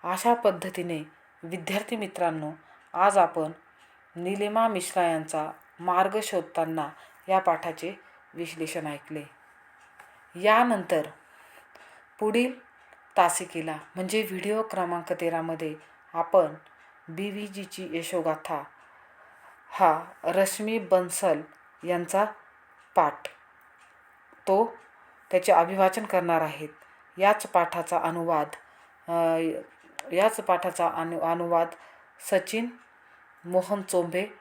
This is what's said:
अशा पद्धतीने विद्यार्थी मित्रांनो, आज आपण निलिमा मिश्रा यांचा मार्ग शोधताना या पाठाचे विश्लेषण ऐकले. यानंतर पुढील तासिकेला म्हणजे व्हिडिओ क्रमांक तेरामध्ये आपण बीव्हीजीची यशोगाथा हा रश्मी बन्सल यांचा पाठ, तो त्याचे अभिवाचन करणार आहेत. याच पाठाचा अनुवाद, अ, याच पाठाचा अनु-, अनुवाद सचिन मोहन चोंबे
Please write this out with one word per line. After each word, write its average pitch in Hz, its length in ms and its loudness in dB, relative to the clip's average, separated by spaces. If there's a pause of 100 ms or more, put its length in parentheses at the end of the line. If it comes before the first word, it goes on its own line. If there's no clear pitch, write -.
अशा 190 300 2
पद्धतीने 180 640 0 (440)
विद्यार्थी 185 520 -6
मित्रांनो, 170 560 -4 (420)
आज 196 240 4
आपण 165 340 2 (640)
निलिमा 208 520 0
मिश्रा 185 360 0
यांचा 156 480 -2 (280)
मार्ग 185 440 2
शोधताना 160 680 -4 (400)
या 190 100 4
पाठाचे 170 540 -2 (400)
विश्लेषण 160 540 -8
ऐकले. 147 360 -10 (1120)
यानंतर 196 720 4 (1120)
पुढील 240 400 0 (580)
तासिकेला 165 600 0 (180)
म्हणजे 185 260 -2
व्हिडिओ 202 400 -4
क्रमांक 175 520 -4
तेरामध्ये 165 640 -2 (380)
आपण 165 400 4 (560)
बीव्हीजीची 190 840 -10
यशोगाथा 160 720 -4 (1080)
हा 165 340 4 (200)
रश्मी 196 560 0
बन्सल 180 640 2 (420)
यांचा 175 420 0 (680)
पाठ, 156 320 2 (1200)
तो 202 260 4 (580)
त्याचे 185 200 4
अभिवाचन 190 540 4
करणार 170 360 0
आहेत. 151 280 -6 (480)
याच 208 300 4
पाठाचा 170 520 0
अनुवाद, 165 480 0 (600)
अ, 165 300 2 (720)
याच 202 260 2
पाठाचा 180 520 0
अनु-, 165 320 -4
अनुवाद 170 460 0 (520)
सचिन 220 480 -2 (800)
मोहन 185 360 0
चोंबे 180 460 -2 (140)